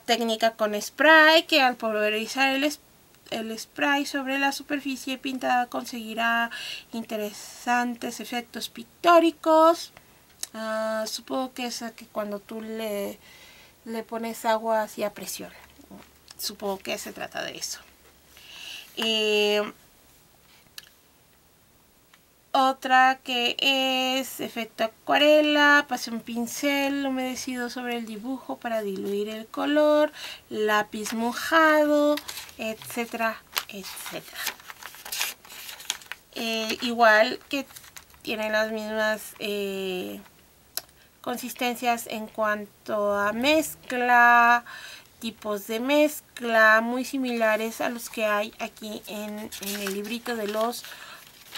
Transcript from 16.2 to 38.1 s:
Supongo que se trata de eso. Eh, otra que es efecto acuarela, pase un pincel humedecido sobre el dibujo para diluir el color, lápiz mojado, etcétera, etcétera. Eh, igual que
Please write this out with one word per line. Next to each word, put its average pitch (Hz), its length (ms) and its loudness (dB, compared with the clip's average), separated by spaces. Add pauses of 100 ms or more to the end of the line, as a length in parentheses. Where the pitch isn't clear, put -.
Supongo 202 420 -6
que - 180 -6
se 214 140 -12
trata - 320 -10
de - 140 -10
eso. - 220 -10 (1160)
Eh, 214 640 2 (3000)
otra 262 680 4
que 240 380 -2
es 262 800 0
efecto 226 460 -6
acuarela, 294 1040 4
pase 247 200 -6
un 226 120 -6
pincel 277 840 -2
humedecido 254 640 -4
sobre 240 280 -6
el 233 80 -6
dibujo 240 500 -8
para 226 260 -4
diluir 202 460 -4
el 220 200 -10
color, 302 640 2 (360)
lápiz 214 640 0
mojado, 294 1040 4 (420)
etcétera, 226 840 -6 (260)
etcétera. - 720 -12 (2000)
Eh, 226 460 -4
igual 233 680 4
que 269 160 -4 (560)